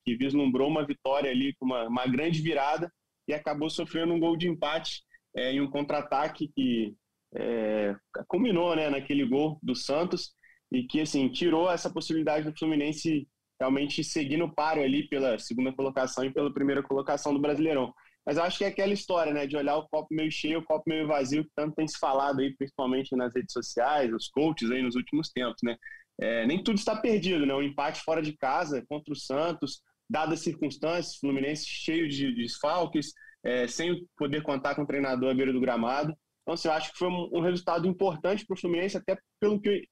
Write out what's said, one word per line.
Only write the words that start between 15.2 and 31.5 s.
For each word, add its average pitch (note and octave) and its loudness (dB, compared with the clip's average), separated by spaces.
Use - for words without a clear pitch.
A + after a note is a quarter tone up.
segunda B2+ -2
colocação C3 -2
e C3+ 0
pela C#3+ 0
primeira C#3 2
colocação C#3 -2
do C#3 2
Brasileirão. D3 2
Mas C#3+ 0
eu E3 2
acho F3+ -2
que G3+ 0
é G3 2
aquela G3 0
história, F3 0
né, D3 0
de C#3 -4
olhar C#3+ 2
o D#3 -2
copo D#3 -2
meio D#3 0
cheio, D#3 -2
o D#3+ -6
copo D#3 0
meio D#3 0
vazio, D3 2
que - -18
tanto D3+ -2
tem D#3+ 0
se - -10
falado C#3 2
aí, C3+ 0
principalmente C3+ -2
nas B2 0
redes B2 -2
sociais, B2+ 0
os A2+ -4
coaches D3 0
aí B2+ 0
nos B2 0
últimos D3 -2
tempos, B2 -4
né? A#2+ -2
É, A2+ 0
nem D#3+ 2
tudo A3 2
está G#3+ 0
perdido, F#3 2
né? C#3 2
Um C#3 0
empate C#3+ -2
fora D#3+ 0
de D3+ -4
casa C#3+ 0
contra D3+ -8
o C3+ -8
Santos, D3+ -2
dadas D#3 -2
as - -8
circunstâncias, D#3+ -4
Fluminense C#3 -2